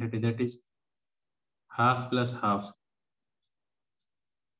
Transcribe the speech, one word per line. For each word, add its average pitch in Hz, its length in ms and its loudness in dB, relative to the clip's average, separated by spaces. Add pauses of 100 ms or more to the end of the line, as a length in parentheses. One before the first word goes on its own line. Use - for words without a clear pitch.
thirty, 110 260 -4
that 117 200 0
is - 120 -6 (1120)
half 120 400 2
plus 120 320 0
half, 101 280 0 (1900)